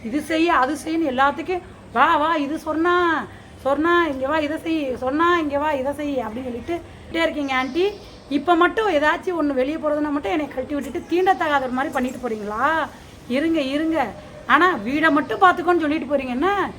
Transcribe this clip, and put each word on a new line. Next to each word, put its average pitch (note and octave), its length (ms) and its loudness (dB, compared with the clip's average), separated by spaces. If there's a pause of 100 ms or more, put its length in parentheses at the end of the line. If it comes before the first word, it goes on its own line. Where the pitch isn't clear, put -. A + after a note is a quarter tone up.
இது A#3+ 180 -4
செய், E4 280 0
அது C4+ 240 2
செய்ன்னு D#4+ 400 -2
எல்லாத்துக்கும், C#4+ 480 0 (320)
"வா, D4+ 240 4
வா, D#4+ 180 2
இது D4 240 -2
சொன்னா, E4 640 2 (360)
சொன்னா E4 440 2
இங்க C4 220 -2
வா, D4+ 100 0
இதை D4+ 200 -2
செய், D#4 380 -2
சொன்னா D#4 420 2
இங்க C#4+ 200 0
வா, D4+ 140 2
இதை C4+ 220 -2
செய்" C#4+ 260 -2
அப்படின்னு A3+ 240 -6
சொல்லிட்டு B3+ 380 -6 (300)
இருக்கீங்க D4+ 440 0
ஆண்டி. C4+ 360 0 (380)
இப்ப E4 260 2
மட்டும் F4 340 2
ஏதாச்சும் D#4+ 520 0
ஒண்ணு C#4+ 120 0
வெளியே C4 220 0
போறதுன்னா D4+ 340 0
மட்டும் D4 220 -2
என்னை D4+ 160 -2
கழட்டி C4 260 -6
விட்டுட்டு C#4+ 360 -6
தீண்டத்தகாத D#4+ 600 2
மாதிரி C4 220 -2
பண்ணிட்டு B3 360 -2
போறீங்களா? A3+ 580 -2 (400)
இருங்க, D#4 340 0
இருங்க. C#4+ 500 0 (360)
ஆனா E4 280 6
வீடை C#4 360 2
மட்டும் C#4+ 300 0
பாத்துக்கோன்னு F4 380 4
சொல்லிட்டு D4 380 0
போறீங்க C4+ 100 -2
என்ன? D#4 520 0